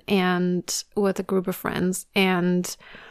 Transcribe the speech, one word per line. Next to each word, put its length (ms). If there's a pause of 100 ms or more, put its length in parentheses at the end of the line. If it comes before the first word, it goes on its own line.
and 760 (120)
with 240
a 40
group 240
of 80
friends, 600
and, 600 (360)